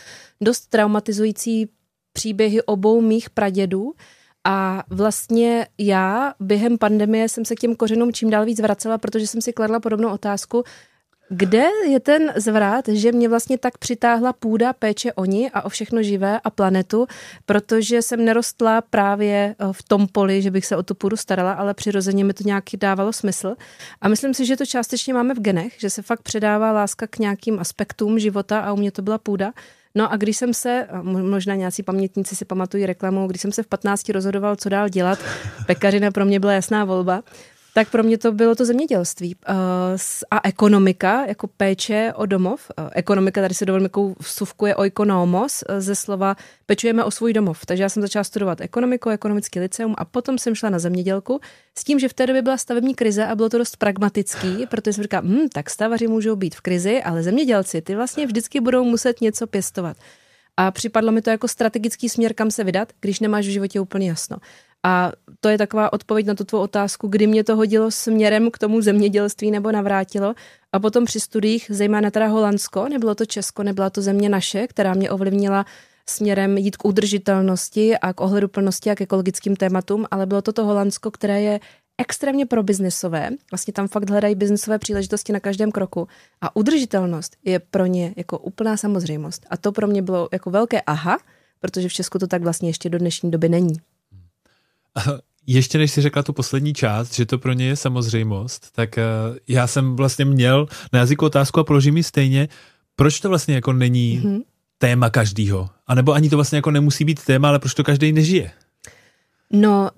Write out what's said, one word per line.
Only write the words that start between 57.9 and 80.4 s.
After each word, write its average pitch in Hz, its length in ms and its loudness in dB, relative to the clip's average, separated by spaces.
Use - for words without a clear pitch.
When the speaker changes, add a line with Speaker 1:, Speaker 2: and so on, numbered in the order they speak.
Speaker 1:
vlastně 254 320 -4
vždycky 233 340 -4
budou 254 240 2
muset 233 360 0
něco 220 260 -2
pěstovat.“ 180 500 -6
A 190 140 2
připadlo 220 420 0
mi 226 100 2
to 226 80 0
jako 226 180 -2
strategický 226 600 -2
směr, 226 260 0
kam 220 160 0
se 214 140 -4
vydat, 185 360 -2
když 196 200 -4
nemáš 208 260 0
v 196 40 -4
životě 196 300 -2
úplně 190 280 -2
jasno. - 280 -6
A 180 300 2
to 220 80 2
je 214 100 4
taková 214 340 0
odpověď 214 340 -2
na 208 80 0
tu 202 100 -6
tvou 214 160 -2
otázku, 202 480 -2
kdy 208 180 2
mě 214 180 4
to 220 120 2
hodilo 220 340 2
směrem 214 600 2
k - 80 -16
tomu 220 220 2
zemědělství 208 720 2
nebo 208 220 -2
navrátilo. 196 640 -2
A 196 80 2
potom 220 240 2
při 226 160 -4
studiích, 220 540 0
zejména 208 360 2
teda 220 160 2
Holandsko, 214 600 0
nebylo 226 260 -2
to 220 120 -2
Česko, - 360 -8
nebyla 196 280 -2
to 202 120 -6
země 202 260 2
naše, 202 380 -2
která 190 280 0
mě 190 160 0
ovlivnila 196 560 0
směrem 196 500 0
jít 196 180 -2
k - 80 -20
udržitelnosti 202 1120 2
a 185 140 -2
k - 80 -8
ohleduplnosti 196 720 0
a 208 40 2
k 196 60 -8
ekologickým 190 560 -2
tématům, 190 540 -2
ale 196 160 -2
bylo 196 160 0